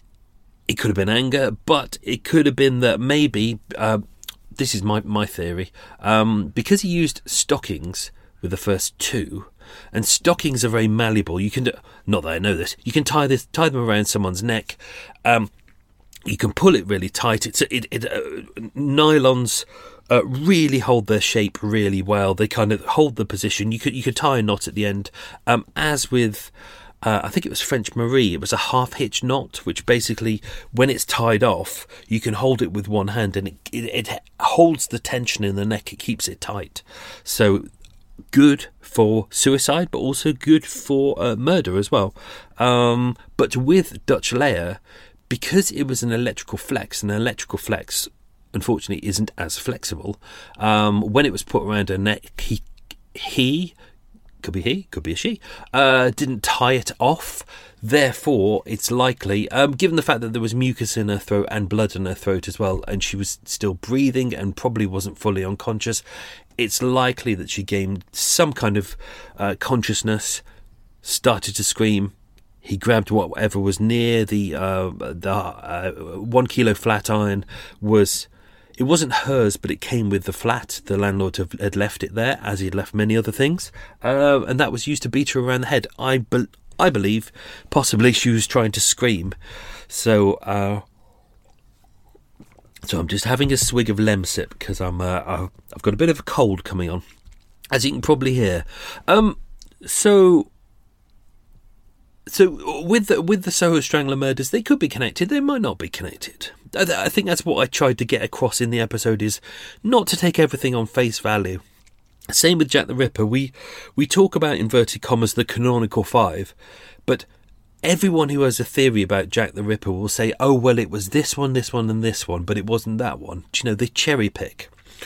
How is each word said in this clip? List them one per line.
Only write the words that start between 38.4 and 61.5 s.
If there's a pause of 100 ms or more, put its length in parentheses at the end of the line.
for
suicide,
but
also
good
for,
uh,
murder
as
well. (440)
Um, (200)
but
with
Dutch
Leia, (500)
because
it
was
an
electrical
flex,
and
an
electrical
flex, (460)
unfortunately,
isn't
as
flexible, (380)
um,
when
it
was
put
around
her
neck,
he, (540)
he, (720)
could
be
he,
could
be
a
she, (320)
uh,
didn't
tie
it
off. (380)
Therefore,
it's
likely,
um,
given
the
fact
that
there
was
mucus
in
her
throat